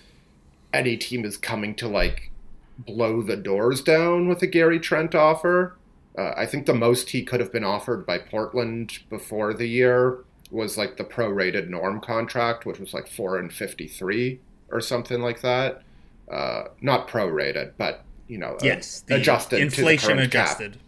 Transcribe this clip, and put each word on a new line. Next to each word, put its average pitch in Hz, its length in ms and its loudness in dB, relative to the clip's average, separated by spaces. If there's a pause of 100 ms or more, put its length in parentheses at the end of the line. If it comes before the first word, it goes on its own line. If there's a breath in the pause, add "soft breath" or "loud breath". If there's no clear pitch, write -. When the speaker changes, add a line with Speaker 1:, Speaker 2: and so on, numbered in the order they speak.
(720 soft breath)
Speaker 1:
any 127 240 2
team 120 280 -4
is 104 120 -6
coming 107 400 -4
to, 117 120 -4
like, 107 420 0 (480)
blow 113 440 0
the 104 140 -2
doors 104 460 0
down 170 460 4
with 175 140 0
a 175 40 4
Gary 165 320 4
Trent 160 380 0
offer. 175 600 4 (400)
Uh, 92 200 -2
I 110 100 0
think 143 200 -4
the 151 80 6
most 120 360 4
he 127 140 -2
could 120 160 0
have - 120 -4
been 110 120 -2
offered 101 420 -2
by 87 120 0
Portland 113 840 -4 (100)
before 107 420 -4
the 113 140 -4
year 123 520 4 (340)
was, 110 260 -2
like, 104 180 -2
the 104 80 -6
prorated 98 640 0
Norm 90 320 -4
contract, 117 640 -2
which 95 140 -8
was, 98 160 -12
like, - 140 -8
four 95 300 -4
and 90 140 -8
fifty-three 104 840 -4 (320)
or 117 100 -2
something 123 400 -2
like 120 200 -4
that. 127 420 0 (480 soft breath)
Uh, 60 340 -4 (160)
not 123 280 -2
prorated, 76 680 -2
but, 92 280 -4 (240)
you 110 100 -12
know, 80 140 -6
uh, - 100 -10
Speaker 2:
Yes, - 380 -2
the - 160 0
Speaker 1:
adjusted 127 400 2
to - 0 -
the 143 60 2
Speaker 2:
inflation 139 540 4
Speaker 1:
current 131 140 2
cap. 113 160 4
Speaker 2:
adjusted. 101 420 -4